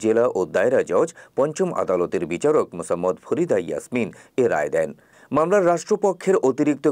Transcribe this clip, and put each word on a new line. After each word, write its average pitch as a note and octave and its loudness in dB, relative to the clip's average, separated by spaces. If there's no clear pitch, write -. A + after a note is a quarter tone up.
জেলা A2 4
ও - 0
দায়রা A2 2
জজ A#2 0
পঞ্চম D#3 -2
আদালতের F2+ -2
বিচারক C3+ 0
মোসাম্মদ F2 -2
ফরিদা D#3+ 0
ইয়াসমিন F2+ -4
এ - 4
রায় D2+ 0
দেন। D#2+ 0
মামলার F3 2
রাষ্ট্রপক্ষের F#3+ 0
অতিরিক্ত C#3+ 0